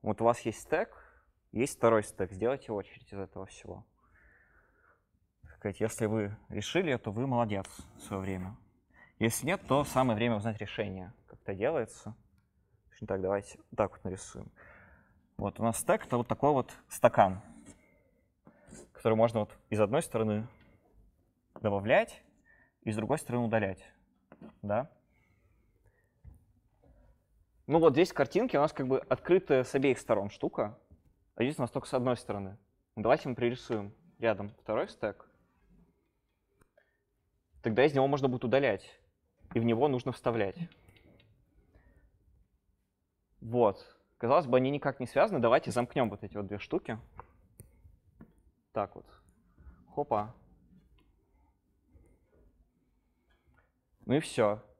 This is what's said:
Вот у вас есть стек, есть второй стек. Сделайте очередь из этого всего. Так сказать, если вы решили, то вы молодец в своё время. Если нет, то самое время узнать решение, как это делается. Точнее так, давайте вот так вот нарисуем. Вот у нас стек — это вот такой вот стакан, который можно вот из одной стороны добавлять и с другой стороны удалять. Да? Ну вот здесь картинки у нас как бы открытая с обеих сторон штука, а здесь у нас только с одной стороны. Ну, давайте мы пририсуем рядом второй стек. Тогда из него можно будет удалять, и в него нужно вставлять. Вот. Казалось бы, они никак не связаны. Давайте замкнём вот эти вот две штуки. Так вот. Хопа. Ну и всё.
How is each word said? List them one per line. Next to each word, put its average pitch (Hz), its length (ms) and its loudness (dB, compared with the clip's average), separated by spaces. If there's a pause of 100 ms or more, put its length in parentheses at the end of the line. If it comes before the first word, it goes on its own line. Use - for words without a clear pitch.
Вот 104 180 -2
у - 20 0
вас 117 180 4
есть - 200 -6
стек, - 640 -6 (280)
есть 127 260 -2
второй 113 260 6
стек. 92 280 -6
Сделайте 117 400 -4
очередь - 400 -10
из 101 60 -12
этого 95 300 -12
всего. 95 360 -18 (1600)
Так - 140 -20
сказать, - 240 -8
если 110 260 0
вы 107 320 -2 (120)
решили, 147 480 -2
то 110 140 -8
вы 117 140 -4
молодец 117 400 0 (320)
в - 40 -20
своё 98 200 -8
время. 95 340 -8 (600)
Если 113 300 0
нет, 190 200 -2
то 139 160 2
самое 131 320 2
время 117 200 0
узнать 104 240 -4
решение, 95 520 -8 (160)
как - 140 -20
это 101 140 -8
делается. 113 600 -4 (760)
Точнее - 180 -14
так, 95 140 -2
давайте 98 360 -4
вот - 200 -16
так 101 140 0
вот - 120 -20
нарисуем. - 480 -12 (840)
Вот 101 220 -6
у 107 40 -4
нас 117 160 -2
стек — - 260 -2
это 123 120 -2
вот 120 100 -2
такой 139 240 0
вот 131 200 0 (160)
стакан, 98 540 4 (1500)
который 110 220 2
можно 113 260 4
вот - 160 -8 (120)
из 107 100 0
одной 113 240 2
стороны 110 440 -2 (1120)
добавлять 110 640 0 (600)
и 110 80 -4
с 107 40 -2
другой 110 220 -2
стороны 120 280 -4
удалять. 107 380 -2 (800)
Да? 104 280 -2 (2750)
Ну 151 120 4
вот 160 140 8
здесь 165 180 4
картинки 185 460 0
у 143 40 4
нас 156 120 2
как 131 140 -4
бы 135 120 2
открытая 151 640 2
с - 120 -6
обеих 135 240 2
сторон 101 320 0
штука, - 460 -6 (580)
а - 80 0
здесь 151 160 -2
у - 20 0
нас 120 80 -2
только - 180 -6
с - 60 -8
одной 123 240 0
стороны. 101 400 -8 (380)
Ну, 107 80 -6
давайте 135 260 2
мы 120 60 -4
пририсуем 120 580 -4 (240)
рядом 104 320 -2 (120)
второй 127 280 -4
стек. - 400 -8 (2250)
Тогда 120 240 2
из 151 80 4
него 135 140 4
можно 139 200 0
будет 127 160 -2
удалять, 123 560 0 (540)
и 117 60 2
в 113 40 0
него 117 240 2
нужно 127 240 -2
вставлять. 113 460 -2 (2750)
Вот. 113 580 2 (200)
Казалось 139 300 2
бы, 127 100 4
они 131 140 4
никак 143 280 -4
не 127 80 -4
связаны. 175 320 2
Давайте 120 320 4
замкнём 120 380 0
вот 101 140 -10
эти 104 120 -14
вот 101 120 -6
две 101 100 -8
штуки. 123 420 -6 (1700)
Так 101 220 -4
вот. - 100 -18 (880)
Хопа. 117 420 -4 (3750)
Ну 127 100 0
и 156 40 4
всё. 107 420 0 (180)